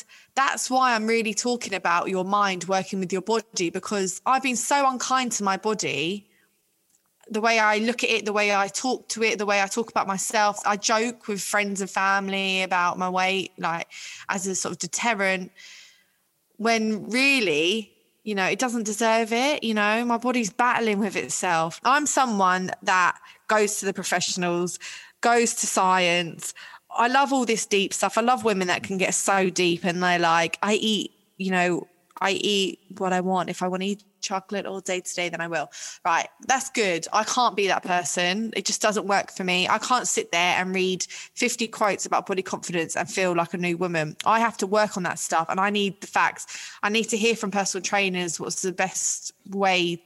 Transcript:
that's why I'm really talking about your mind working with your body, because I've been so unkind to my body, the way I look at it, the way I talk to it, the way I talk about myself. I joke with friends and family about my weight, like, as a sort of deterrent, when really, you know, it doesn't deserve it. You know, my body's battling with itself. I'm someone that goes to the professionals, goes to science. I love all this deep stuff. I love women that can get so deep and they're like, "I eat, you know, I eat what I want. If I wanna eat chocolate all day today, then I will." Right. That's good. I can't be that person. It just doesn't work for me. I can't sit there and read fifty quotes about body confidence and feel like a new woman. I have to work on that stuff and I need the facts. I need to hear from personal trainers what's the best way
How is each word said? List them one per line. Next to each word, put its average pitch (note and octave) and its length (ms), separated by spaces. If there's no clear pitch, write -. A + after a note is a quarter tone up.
that's - 340
why B3+ 260
I'm G#3+ 120
really A3+ 260
talking A#3+ 420
about F3+ 340
your F#3 160
mind G3 400
working F#3+ 340
with F#3 140
your F#3 100
body, F#3+ 480
because F#3 560
I've C4 160
been B3+ 140
so C#4+ 320
unkind B3+ 440
to G#3 120
my F#3+ 120
body, F3+ 720
the G#3+ 100
way A3+ 200
I G#3+ 180
look A#3 240
at B3+ 80
it, A3 140
the G#3 80
way G#3 200
I G3 140
talk - 440
to A3 120
it, A3 160
the G#3 80
way G3+ 160
I G3 60
talk A3+ 220
about G#3 180
myself. G#3 580
I G#3 100
joke A#3 520
with G3+ 120
friends G3+ 400
and F#3+ 80
family G3 720
about F3+ 360
my F#3 100
weight, F#3 500
like, E3+ 280
as F#3+ 200
a F#3 80
sort F#3+ 160
of E3+ 80
deterrent, F#3+ 720
when A3 540
really, G#3+ 840
you G#3+ 100
know, F#3+ 120
it F3+ 120
doesn't A#3+ 260
deserve A3 480
it. C4 300
You A3+ 120
know, G#3+ 300
my A#3 140
body's A#3+ 340
battling A#3 460
with G3 160
itself. E3+ 720
I'm C#4+ 220
someone G3 640
that F#3 360
goes G#3+ 320
to G3 80
the G3 80
professionals, F3 840
goes A#3 340
to - 140
science. F3+ 840
I A#3 120
love C4+ 240
all C4 120
this A3 220
deep G3 280
stuff. G3+ 240
I - 20
love A#3 240
women F#3+ 240
that D#3+ 140
can G3 160
get F#3 160
so F#3+ 360
deep F3 340
and F3 180
they're F3+ 160
like, E3 440
"I G#3 120
eat, G#3+ 380
you F#3+ 120
know, F3+ 360
I G3 120
eat G3 460
what F#3 140
I F#3 80
want. F3+ 300
If F3+ 120
I F3+ 60
wanna F#3 180
eat G3+ 160
chocolate F#3+ 460
all F#3+ 140
day F#3 200
today, F3 280
then E3+ 120
I E3+ 80
will." D3+ 220
Right. E3 240
That's B3+ 240
good. F3+ 420
I G#3+ 120
can't A3+ 320
be G3+ 120
that F3 140
person. F3+ 760
It G3 80
just - 180
doesn't G#3 240
work - 260
for - 120
me. F3+ 240
I G#3+ 100
can't B3+ 280
sit - 260
there F3 260
and F#3 160
read F#3 300
fifty A#3+ 320
quotes A3 400
about - 200
body F#3+ 160
confidence E3+ 540
and E3 140
feel F#3 240
like E3+ 200
a F#3+ 40
new F3 180
woman. E3 480
I A3 160
have A3+ 180
to G#3 80
work G#3 300
on F#3 80
that - 140
stuff E3 300
and - 100
I G3+ 120
need G3+ 300
the - 60
facts. - 400
I G3+ 80
need A3 200
to A3+ 60
hear A3+ 180
from A3 160
personal F#3+ 320
trainers F#3 560
what's - 240
the F#3+ 100
best - 600
way F3+ 540